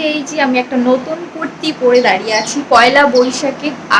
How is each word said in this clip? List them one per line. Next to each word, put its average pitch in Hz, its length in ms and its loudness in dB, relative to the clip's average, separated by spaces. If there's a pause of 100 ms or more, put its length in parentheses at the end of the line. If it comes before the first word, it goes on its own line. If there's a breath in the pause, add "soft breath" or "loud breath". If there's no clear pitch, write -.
(140)
এই 302 160 -4
যে 302 160 -6
আমি 254 180 0
একটা 254 140 -4 (120)
নতুন 302 280 0 (160)
কুর্তি 320 360 -6 (120)
পরে 247 260 4
দাঁড়িয়ে 202 340 0
আছি, 233 160 -6 (160)
পয়লা 254 280 6 (120)
বৈশাখের 262 600 0 (260)